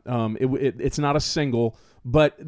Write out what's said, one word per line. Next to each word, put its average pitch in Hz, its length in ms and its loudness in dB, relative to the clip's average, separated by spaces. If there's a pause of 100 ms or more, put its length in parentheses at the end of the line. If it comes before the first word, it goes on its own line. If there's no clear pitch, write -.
Um, 113 340 -2
it, 131 60 2
it, 131 340 0
it's 139 180 -2
not 147 160 0
a 151 60 0
single, 120 560 0 (280)
but 147 440 4